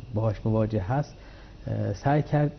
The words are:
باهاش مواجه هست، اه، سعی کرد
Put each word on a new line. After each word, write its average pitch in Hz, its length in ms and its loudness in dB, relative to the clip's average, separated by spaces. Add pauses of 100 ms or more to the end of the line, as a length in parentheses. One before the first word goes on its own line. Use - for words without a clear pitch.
(140)
باهاش 110 320 0
مواجه 110 360 2
هست، 127 340 -2 (520)
اه، 107 260 -2
سعی 139 280 2
کرد 147 380 2